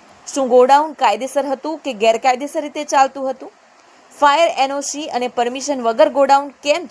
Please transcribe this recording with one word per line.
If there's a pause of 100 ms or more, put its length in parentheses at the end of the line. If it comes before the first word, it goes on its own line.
(280)
શું
ગોડાઉન
કાયદેસર
હતું
કે (120)
ગેરકાયદેસર
રીતે (140)
ચાલતું
હતું? (580)
ફાયર (160)
એન
ઓ (100)
સી (140)
અને (100)
પરમિશન
વગર
ગોડાઉન (140)
કેમ